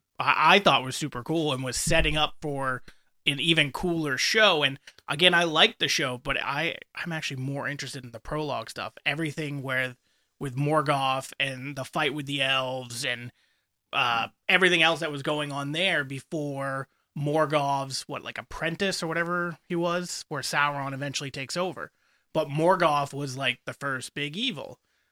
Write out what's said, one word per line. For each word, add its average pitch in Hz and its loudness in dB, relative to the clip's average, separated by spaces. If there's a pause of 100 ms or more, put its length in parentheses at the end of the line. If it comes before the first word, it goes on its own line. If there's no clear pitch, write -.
(200)
I, 156 6
I 202 8
thought 139 4
was 131 -6
super 127 -6
cool 156 0
and 131 -4
was 127 -4
setting 156 2
up 151 -2
for 135 -4 (460)
an 143 0
even 160 8
cooler 160 0
show. 190 6
And 139 2 (280)
again, 170 6
I 170 6
liked 170 4
the 156 0
show, 127 0
but 135 -4
I, 143 -4 (180)
I'm - -8
actually 143 -6
more 135 -6
interested 135 -10
in 120 -16
the 113 -14
prologue 143 -6
stuff. 107 -10 (120)
Everything 143 -4
where, 127 -2 (440)
with 135 -6
Morgoth 139 0
and 135 -4
the 131 -8
fight 151 -2
with 147 -6
the 139 -2
elves 131 -2
and, 120 -6 (600)
uh, 117 0 (220)
everything 180 6
else 160 4
that 156 -4
was 139 -6
going 151 -2
on 139 -6
there 165 0
before 135 -6 (300)
Morgoth's, 143 0
what, 143 -10
like, - -10
apprentice 165 -4
or 170 -4
whatever 170 -2 (120)
he 175 -4
was, 175 -2
where 151 -6
Sauron 143 0
eventually 135 -6
takes 135 -8
over. 175 -6 (420)
But 156 0
Morgoth 156 4
was, 135 -6
like, 127 0
the 127 -10
first 135 -6
big 147 -6
evil. 208 -6 (320)